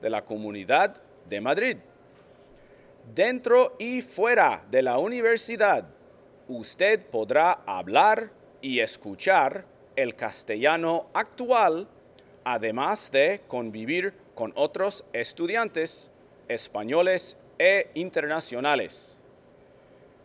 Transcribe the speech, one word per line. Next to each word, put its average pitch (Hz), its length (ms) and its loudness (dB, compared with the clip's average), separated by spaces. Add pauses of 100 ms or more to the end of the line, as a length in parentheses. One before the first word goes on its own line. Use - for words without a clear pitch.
de 110 100 -4
la 107 140 -4
Comunidad 107 760 -2 (280)
de 101 120 -8
Madrid. 165 360 -2 (1400)
Dentro 240 640 2
y 240 240 -6
fuera 185 680 2
de 127 140 4
la 127 160 0
universidad, 220 880 0 (600)
usted 180 580 -2
podrá 127 600 0
hablar 196 640 2 (300)
y 127 200 -2
escuchar 131 840 0 (320)
el 135 200 -2
castellano 156 960 -2
actual, 214 760 0 (560)
además 123 680 -4
de 165 360 2
convivir 123 680 -6 (200)
con 113 220 -6
otros 185 560 -2
estudiantes 165 1000 -4 (380)
españoles 143 880 -2 (220)
e 190 360 4
internacionales. 147 1300 -4 (1000)